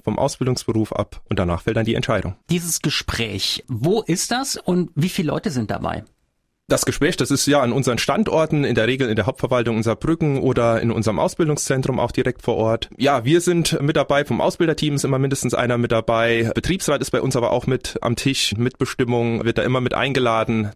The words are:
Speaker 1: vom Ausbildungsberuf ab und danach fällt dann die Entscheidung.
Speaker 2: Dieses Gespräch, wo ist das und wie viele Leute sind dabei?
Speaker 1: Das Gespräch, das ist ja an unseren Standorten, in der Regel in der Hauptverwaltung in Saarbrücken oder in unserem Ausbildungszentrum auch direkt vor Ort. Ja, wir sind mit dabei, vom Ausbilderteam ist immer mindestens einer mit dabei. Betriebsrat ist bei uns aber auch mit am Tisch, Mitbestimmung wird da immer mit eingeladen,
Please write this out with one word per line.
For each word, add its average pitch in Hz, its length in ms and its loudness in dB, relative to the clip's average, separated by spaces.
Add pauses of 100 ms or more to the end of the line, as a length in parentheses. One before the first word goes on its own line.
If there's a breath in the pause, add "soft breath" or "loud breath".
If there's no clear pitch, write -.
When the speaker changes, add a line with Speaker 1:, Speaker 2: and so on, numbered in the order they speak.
Speaker 1:
vom 110 160 -2
Ausbildungsberuf 123 760 0
ab - 360 -4
und 104 100 -2
danach 87 240 0
fällt 113 140 0
dann 113 80 2
die 113 100 0
Entscheidung. 101 400 -2 (160)
Speaker 2:
Dieses 170 320 -2
Gespräch, - 840 -4
wo 143 340 0
ist - 300 -2
das 262 240 -4
und 180 400 0
wie 156 120 2
viele 175 200 -2
Leute 147 220 -2
sind 123 200 -2
dabei? 82 320 -4 (640)
Speaker 1:
Das - 180 0
Gespräch, 139 320 0
das 131 120 0
ist 139 160 0
ja 143 140 4
an 120 120 2
unseren 123 260 0
Standorten, 156 640 0
in 120 100 2
der 113 120 2
Regel 127 240 0
in 107 60 -2
der 104 100 2
Hauptverwaltung 120 500 0
in 110 60 0
Saarbrücken 139 560 0
oder 120 420 2
in 117 100 2
unserem 104 280 0
Ausbildungszentrum 139 840 0
auch 120 120 -2
direkt 127 280 -2
vor 117 160 0
Ort. 110 400 0
Ja, 131 300 2
wir 165 160 4
sind 170 400 2
mit 151 140 2
dabei, 143 280 2
vom 117 160 -2
Ausbilderteam 156 540 0
ist 139 100 -2
immer 135 140 0
mindestens 135 340 0
einer 123 240 0
mit 120 160 0
dabei. 113 600 2
Betriebsrat 151 480 -2
ist - 80 -8
bei 127 100 0
uns 131 160 0
aber 117 140 2
auch 123 160 0
mit - 340 -2
am 117 160 0
Tisch, - 400 -2
Mitbestimmung 120 880 0
wird 117 140 0
da - 60 2
immer 127 180 0
mit 123 100 -2
eingeladen, 113 840 0